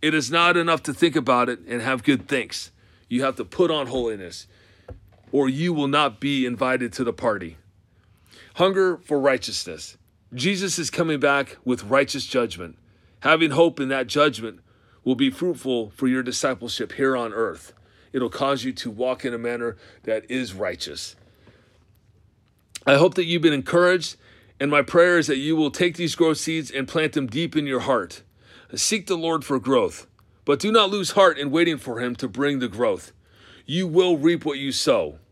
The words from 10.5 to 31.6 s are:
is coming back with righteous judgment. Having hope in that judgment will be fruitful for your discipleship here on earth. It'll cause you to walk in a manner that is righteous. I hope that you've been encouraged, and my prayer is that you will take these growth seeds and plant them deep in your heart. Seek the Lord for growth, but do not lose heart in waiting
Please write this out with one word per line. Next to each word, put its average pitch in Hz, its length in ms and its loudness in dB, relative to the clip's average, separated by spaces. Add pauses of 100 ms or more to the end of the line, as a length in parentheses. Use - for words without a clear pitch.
is 165 120 -6
coming 160 300 -2
back 139 440 0
with 123 200 -2
righteous 131 420 0
judgment. 90 520 -4 (420)
Having 160 300 4
hope 156 280 4
in 135 100 -4
that 135 180 -2
judgment 117 540 0 (440)
will 127 120 2
be 135 140 2
fruitful 131 600 -4
for 131 180 -2
your 127 140 0
discipleship 120 680 -4
here 135 240 0
on 117 160 -6
earth. 104 400 -6 (400)
It'll 123 180 -2
cause 135 340 -2
you 131 80 -4
to - 180 -8
walk 123 340 -4
in 123 100 -4
a 117 40 -8
manner 120 380 -6 (280)
that 110 260 -4
is 123 240 -4
righteous. 90 640 -8 (1700)
I 139 100 6
hope 170 180 6
that 180 100 0
you've 165 180 -2
been 156 100 6
encouraged, 170 640 2 (420)
and 143 120 -2
my 147 120 4
prayer 175 360 6
is 156 80 2
that 147 100 0
you 151 200 0
will 151 140 2
take 180 260 0
these 170 180 -4
growth 160 240 2
seeds 160 320 -6
and 135 180 -6
plant 156 240 -2
them 139 140 -2
deep 151 300 -4
in 147 100 -2
your 131 140 -2
heart. 117 420 -2 (520)
Seek 196 320 -2
the 185 100 -2
Lord 165 280 -2
for 135 140 0
growth, 117 480 0 (380)
but 143 160 2
do 208 100 -2
not 214 200 4
lose 202 220 -4
heart 180 260 6
in 143 120 -4
waiting 165 260 2